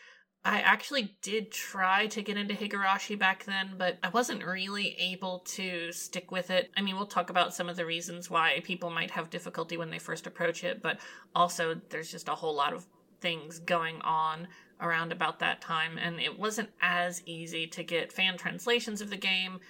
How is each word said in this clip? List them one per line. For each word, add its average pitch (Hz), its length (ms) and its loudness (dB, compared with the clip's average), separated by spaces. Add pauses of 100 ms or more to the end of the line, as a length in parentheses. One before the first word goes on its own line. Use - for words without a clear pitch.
(440)
I 208 180 4
actually 214 600 4
did 208 300 -4
try 196 560 2
to 208 140 -4
get 202 140 -4
into 208 200 -2
Higurashi 202 600 0
back 190 280 2
then, 196 340 -2
but 180 240 2
I 185 60 2
wasn't 233 360 2
really 190 540 -2
able 180 400 -2 (160)
to 175 380 -2
stick - 400 -8
with 185 180 -2
it. 180 260 2
I 196 60 4
mean, 190 140 0
we'll 202 100 -2
talk 180 240 0
about 180 240 4
some 175 140 -2
of 175 80 -6
the 170 100 -2
reasons 170 420 -4
why 160 360 4
people 175 260 -4
might 165 220 -2
have 165 180 -4
difficulty 165 460 -4
when 165 140 -4
they 165 100 -6
first 160 260 -8
approach 170 380 0
it, - 180 -4
but 160 160 -2 (380)
also 175 440 2 (100)
there's 160 200 -6
just 170 180 -8
a 147 60 0
whole 156 220 0
lot 143 160 4
of 180 120 -8 (360)
things 165 400 -4
going 165 420 0
on 160 460 2 (300)
around 165 320 2
about 165 280 0
that 170 240 2
time, 160 340 0
and 170 240 -2
it 143 180 -2
wasn't 214 300 -2 (140)
as 175 420 2
easy 165 420 -4
to 165 160 -6
get 165 300 -2
fan 190 240 4
translations 208 640 0
of 208 80 -6
the 202 80 -6
game, 185 420 0 (120)